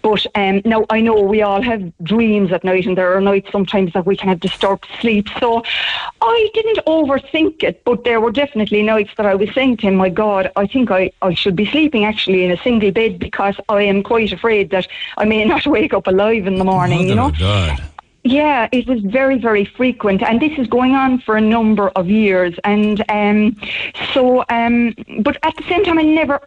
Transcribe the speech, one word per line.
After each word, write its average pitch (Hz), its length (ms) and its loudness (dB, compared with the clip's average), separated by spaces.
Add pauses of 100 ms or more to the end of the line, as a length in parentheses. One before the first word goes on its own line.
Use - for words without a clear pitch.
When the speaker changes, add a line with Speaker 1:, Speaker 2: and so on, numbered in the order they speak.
Speaker 1:
But, 214 240 0 (100)
um, 196 300 0
now, 220 240 2
I 220 120 0
know 226 200 2
we 208 200 2
all 196 200 0
have 220 300 -4 (120)
dreams 208 480 2
at 175 120 -2
night, 185 220 0
and 185 120 -2
there 185 180 2
are 190 60 2
nights 196 300 0
sometimes 190 420 -2
that 180 120 -2
we 196 100 2
can 196 140 -4
have 175 100 0
disturbed 190 480 -2 (120)
sleep. 208 280 0 (120)
So 233 240 0 (580)
I 453 320 2
didn't 440 320 0
overthink 302 800 0
it, - 200 -4
but 240 200 -2
there 233 180 0
were 233 100 0
definitely 214 520 -2
nights 214 340 0
that 214 80 -2
I 196 100 2
was 202 180 -2
saying 262 240 2
to 208 100 -2
him, 190 80 2
"My 190 140 2
God, 190 460 0
I 202 120 0
think 240 240 0
I, 185 200 0 (100)
I 185 120 0
should 185 220 -2
be 208 100 0
sleeping 285 400 0
actually 196 380 0
in 180 80 2
a 175 100 0
single 214 300 2
bed, 208 280 -2
because 196 360 -4 (140)
I 208 140 2
am 196 200 0
quite 226 280 0
afraid 202 400 0
that 185 160 -2 (300)
I 208 80 0
may 214 200 2
not - 220 0
<laughs> 156 100 2
wake 294 160 0
up - 140 -2
alive 202 400 0
in 190 80 -2
the 185 100 0
morning," 180 440 0
you 208 60 2
Speaker 2:
Mother 240 60 2
Speaker 1:
know? - 60 0
Speaker 2:
of 76 120 -2
God. 87 440 0 (400)
Speaker 1:
Yeah, 269 480 2
it 240 160 -2
was 247 140 0
very, 262 380 0
very 208 260 0
frequent, 214 560 0
and 226 180 0
this 311 200 0
is 233 80 -2
going 254 260 2
on 262 260 2
for 214 180 -2
a 214 40 2
number 214 480 2
of 180 180 -2
years. 190 460 2 (100)
And, 208 460 0
um, 208 500 2 (540)
so, 254 360 2
um, 233 440 0 (280)
but 285 200 0
at 320 160 -2
the - 60 -14
same 370 200 0
time, 339 140 2
I 311 60 2
never 311 440 2